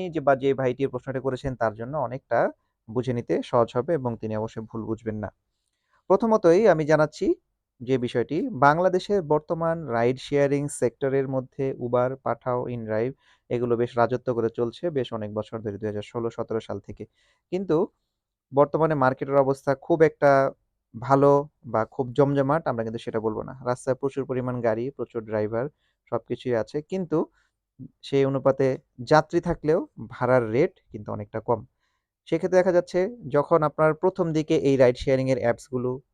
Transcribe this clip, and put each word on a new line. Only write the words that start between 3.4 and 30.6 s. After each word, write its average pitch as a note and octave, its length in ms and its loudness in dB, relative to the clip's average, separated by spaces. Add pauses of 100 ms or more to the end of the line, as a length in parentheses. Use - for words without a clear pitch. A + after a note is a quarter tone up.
সহজ A#2 320 2
হবে B2+ 180 -2
এবং C3 240 -2
তিনি A2 200 -6
অবশ্যই A2 240 -8
ভুল A2 220 -10
বুঝবেন A2 340 -6
না। G2+ 120 -8 (800)
প্রথমতই G3 580 4
আমি D#3+ 180 4
জানাচ্ছি D3+ 400 2 (560)
যে B2+ 160 0
বিষয়টি, A#2+ 400 -2 (140)
বাংলাদেশের F3 720 2
বর্তমান E3 560 -2 (100)
রাইড A#2+ 320 2
শেয়ারিং C#3+ 500 0
সেক্টরের C3+ 580 -2
মধ্যে C3 460 -4
Uber, B2 420 0
পাঠাও, B2 520 -4
ইনড্রাইভ A2+ 420 -4 (400)
এগুলো A#2+ 280 0
বেশ A#2+ 200 0
রাজত্ব A#2+ 360 0
করে A2+ 160 0
চলছে A#2+ 400 -6
বেশ C#3 240 -4
অনেক G#2+ 200 -6
বছর G#2+ 260 -8
ধরে, G#2+ 180 -8
দুই G#2+ 100 -6
হাজার G#2 140 -6
ষোলো A#2 280 -6
সতেরো A2+ 300 -6
সাল G#2+ 200 -10
থেকে। G#2+ 240 -16 (480)
কিন্তু F3+ 260 0 (760)
বর্তমানে D3 440 2
মার্কেটের C3+ 420 0
অবস্থা C#3 380 0
খুব E3 260 0
একটা D3+ 300 4 (640)
ভালো C#3 360 4 (340)
বা A2 200 0
খুব C3 260 -6
জমজমাট C#3 560 2
আমরা A#2 160 -2
কিন্তু A2+ 160 -6
সেটা A#2+ 200 -4
বলবো G#2+ 240 -4
না। G2+ 100 -12 (120)
রাস্তায় B2 300 -2
প্রচুর C3+ 300 -4
পরিমাণ B2+ 360 -4
গাড়ি, A2+ 280 0
প্রচুর A#2+ 360 -8
ড্রাইভার, A2 400 -2 (460)
সবকিছুই A#2+ 440 -4
আছে, A2 260 -4
কিন্তু E3+ 360 -4 (840)
সেই C#3 240 0
অনুপাতে C3+ 420 2 (320)
যাত্রী D3+ 420 2
থাকলেও E3 380 -2 (280)
ভাড়ার B2 440 0
রেট C#3 220 0 (160)